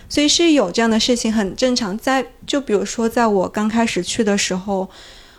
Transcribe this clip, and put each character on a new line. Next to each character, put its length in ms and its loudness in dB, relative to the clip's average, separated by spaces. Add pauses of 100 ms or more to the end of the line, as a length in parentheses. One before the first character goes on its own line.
所 140 0
以 40 2
是 260 4
有 180 4
这 120 0
样 80 4
的 80 4
事 160 2
情， 180 0
很 220 0
正 200 0
常。 220 -4
在， 300 -2 (180)
就 160 -2
比 120 -4
如 120 0
说 240 -2
在 160 0
我 240 2
刚 200 -2
开 180 2
始 160 -2
去 220 -4
的 120 2
时 160 -2
候， 340 -4 (520)